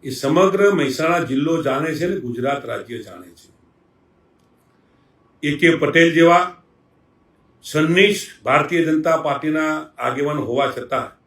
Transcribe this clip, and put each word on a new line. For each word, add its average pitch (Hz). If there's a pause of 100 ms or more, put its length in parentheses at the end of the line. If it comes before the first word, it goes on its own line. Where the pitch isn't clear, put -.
એ 135
સમગ્ર 190
મહેસાણા 160
જિલ્લો 151
જાણે 143
છે 170
ને 196
ગુજરાત 123
રાજ્ય 113
જાણે 90
છે. - (1900)
એ 147
કે 165
પટેલ 165
જેવા 170 (1000)
સન્નિષ્ઠ 180
ભારતીય 156
જનતા 156
પાર્ટીના 156 (120)
આગેવાન 143
હોવા 123
છતાં 120 (100)